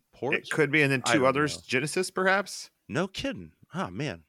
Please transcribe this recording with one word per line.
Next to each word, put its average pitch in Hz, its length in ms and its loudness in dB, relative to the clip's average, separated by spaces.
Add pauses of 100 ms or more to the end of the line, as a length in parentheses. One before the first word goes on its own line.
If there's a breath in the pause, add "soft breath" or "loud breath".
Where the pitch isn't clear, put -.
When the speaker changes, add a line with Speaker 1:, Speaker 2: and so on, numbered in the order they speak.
(140)
Speaker 1:
port. 131 220 -4
Speaker 2:
It - 140 -6
could 147 220 0
be, 156 100 4
and 139 120 4
then 127 120 0
Speaker 1:
I 120 60 2
Speaker 2:
two 117 80 6
Speaker 1:
don't 131 80 6
Speaker 2:
others, 139 300 2
Speaker 1:
know. - 100 -14
Speaker 2:
Genesis, 151 420 0
perhaps? 190 600 0 (180)
Speaker 1:
No 160 220 -2
kidding. 113 420 -8 (220)
Oh, 165 160 -6
man. 92 400 -8